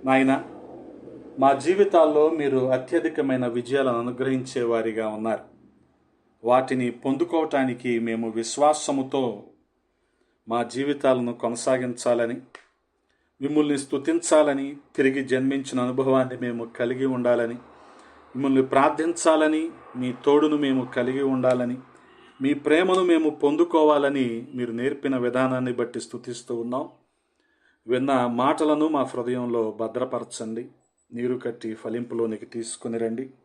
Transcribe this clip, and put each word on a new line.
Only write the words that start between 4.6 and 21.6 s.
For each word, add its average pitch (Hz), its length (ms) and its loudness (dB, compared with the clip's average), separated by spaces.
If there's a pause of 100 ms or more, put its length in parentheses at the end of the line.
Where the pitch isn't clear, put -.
వారిగా 113 440 -2
ఉన్నారు. 107 380 -4 (960)
వాటిని 127 480 2
పొందుకోవటానికి 135 1080 -2
మేము 113 300 -2
విశ్వాసముతో 135 920 0 (1200)
మా 117 160 -2
జీవితాలను 131 720 0
కొనసాగించాలని, 120 1040 -2 (1040)
మిమ్మల్ని 147 360 2
స్తుతించాలని, 147 920 2 (280)
తిరిగి 135 280 2
జన్మించిన 131 580 -2
అనుభవాన్ని 127 560 0
మేము 117 280 -6
కలిగి 123 400 -4
ఉండాలని, 123 520 0 (800)
మిమ్మల్ని 135 300 2
ప్రార్థించాలని, 156 1000 2 (320)
మీ 127 160 -4 (140)
తోడును 147 320 4
మేము 135 280 0
కలిగి 131 380 -2
ఉండాలని, 127 540 0 (640)